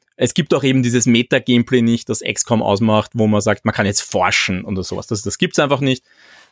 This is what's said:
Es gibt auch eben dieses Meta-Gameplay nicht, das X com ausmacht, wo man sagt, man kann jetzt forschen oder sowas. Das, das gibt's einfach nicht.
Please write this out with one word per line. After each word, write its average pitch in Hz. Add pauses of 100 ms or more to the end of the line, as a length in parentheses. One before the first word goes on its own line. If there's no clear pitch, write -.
(160)
Es -
gibt 165
auch 139
eben 131
dieses 120
Meta-Gameplay 123
nicht, 117
das 117
X 120
com 117
ausmacht, 107
wo 110
man 107
sagt, 101
man 110
kann 107
jetzt 101
forschen 92
oder 95
sowas. -
Das, 104
das -
gibt's -
einfach 139
nicht. 131 (480)